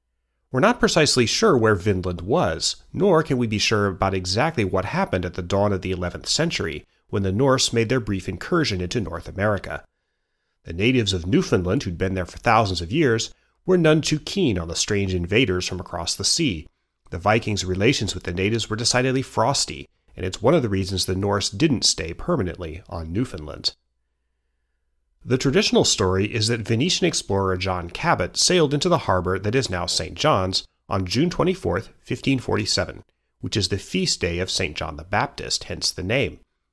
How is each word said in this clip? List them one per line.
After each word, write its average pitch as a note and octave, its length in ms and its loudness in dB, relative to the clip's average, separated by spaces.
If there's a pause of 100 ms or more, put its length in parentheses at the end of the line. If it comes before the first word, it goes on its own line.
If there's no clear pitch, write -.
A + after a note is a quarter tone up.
(500)
We're B2+ 120 2
not A#3 180 4
precisely D3 460 4
sure E3+ 320 4
where A2 180 6
Vinland F2+ 460 0
was, F#2+ 560 0 (160)
nor D#3+ 280 4
can C#3 160 0
we A#2+ 100 0
be G#2+ 120 0
sure G#2 280 2
about F#2+ 260 0
exactly G2+ 500 0
what F#2 220 0
happened D3 400 -2
at F2 80 -6
the - 80 -6
dawn G2 320 2
of F#2 80 -2
the F#2 100 -4
eleventh F2 360 -6
century, G#2 580 -2 (240)
when G#2 140 0
the F#2+ 100 0
Norse C3 400 2
made A2+ 160 2
their C3 100 2
brief G2+ 300 -4
incursion A2 520 -2
into F2+ 200 -2
North E2 260 -8
America. F#2 560 -2 (800)
The F2 100 -10
natives G#2+ 400 2
of F2 140 -4
Newfoundland, A2 560 2
who'd F2 140 -6
been F#2+ 180 -2
there F#2 100 -2
for - 140 -16
thousands G#2 420 2
of E2 100 -8
years, B2 400 0 (360)
were F#3 100 4
none D#3 240 6
too D#3 180 0
keen C#3 380 0
on E2+ 100 -4
the E2 80 -6
strange G2 380 0
invaders F#2 540 2
from F#2 120 -6
across E2+ 360 -6
the G2 80 -8
sea. G2+ 440 -2 (440)
The F2 80 -6
Vikings' G#2 440 0
relations F#2+ 520 0
with F#2 80 -10
the F2+ 100 -6
natives G#2 340 0
were G#2+ 80 -4
decidedly B2+ 460 0
frosty, A2+ 680 -2 (300)
and F2+ 80 -6
it's F#2 160 -6
one C3+ 140 4
of D3 80 2
the A2+ 60 -2
reasons F#2+ 360 0
the F#2 100 -2
Norse G2+ 360 0
didn't B2 340 2
stay E2+ 300 0
permanently F2 720 -4
on E2 240 -8
Newfoundland. E2+ 600 -6 (1500)
The B2 140 0
traditional D#3 480 2
story F#2+ 480 2
is G#2+ 140 0
that A#2 140 0
Venetian A#2 440 0
explorer G2 520 0
John F2+ 340 -4
Cabot F3 440 -2
sailed D#3+ 380 2
into D3 160 0
the B2 100 4
harbor F#2 380 0
that G#2 180 -2
is C3+ 140 0
now F2+ 160 -2
Saint - 300 -4
John's F#2+ 500 2 (240)
on F#2+ 160 -2
June A#2 240 0
twenty-fourth, D3 600 -2 (100)
fifteen C3 400 -2
forty-seven, F#2+ 640 -2 (360)
which - 160 -6
is G2+ 140 0
the G2+ 80 0
feast - 420 -2
day E2+ 200 -2
of F#2 100 -4
Saint D#2 260 -4
John D#2 220 -8
the D#2 60 -14
Baptist, - 600 -4
hence F2 260 -4
the F2+ 120 -10
name. F#2+ 360 -2 (340)